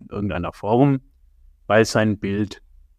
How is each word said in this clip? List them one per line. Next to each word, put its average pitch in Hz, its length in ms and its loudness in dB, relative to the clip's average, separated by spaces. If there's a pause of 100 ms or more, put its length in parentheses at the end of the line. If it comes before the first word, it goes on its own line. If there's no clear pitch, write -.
in - 80 -20
irgendeiner 87 440 -6
Form, 131 480 2 (680)
weil 110 160 4
sein 107 340 0
Bild 101 420 -6 (380)